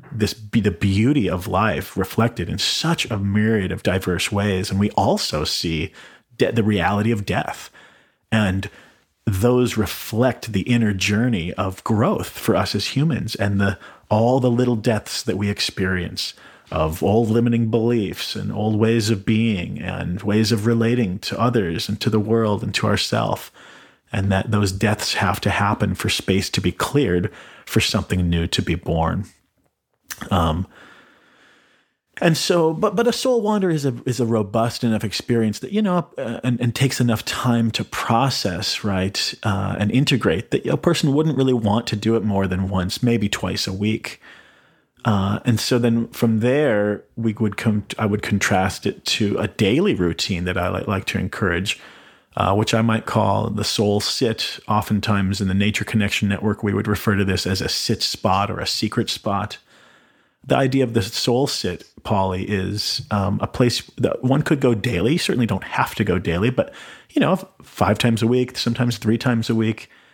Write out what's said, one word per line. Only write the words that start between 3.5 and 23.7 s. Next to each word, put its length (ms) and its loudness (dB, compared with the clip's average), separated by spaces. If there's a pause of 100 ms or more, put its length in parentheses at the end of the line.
of 120 -6
diverse 500 0
ways. 380 0
And 100 0
we 100 2
also 540 0
see 480 -4 (440)
de-, 140 2
the 140 0
reality 480 2
of 120 -4
death. 460 -6 (640)
And 360 0 (580)
those 500 2
reflect 760 -2
the 100 0
inner 300 2
journey 600 0
of 320 -6
growth 460 0
for 260 0
us 180 2
as 220 -4
humans 400 0
and 240 0
the, 180 0 (300)
all 320 4
the 100 2
little 240 2
deaths 480 -2
that 140 -2
we 120 0
experience, 840 -4 (360)
of 320 -2
old 280 4
limiting 400 2
beliefs 640 0
and 160 -6
old 260 0
ways 320 4
of 140 0
being 560 0
and 420 -4
ways 300 2
of 140 0
relating 540 2
to 200 -6
others 480 0
and 120 -4
to 100 0
the 100 2
world 420 2
and 120 -4
to 120 0
ourself, 640 0 (640)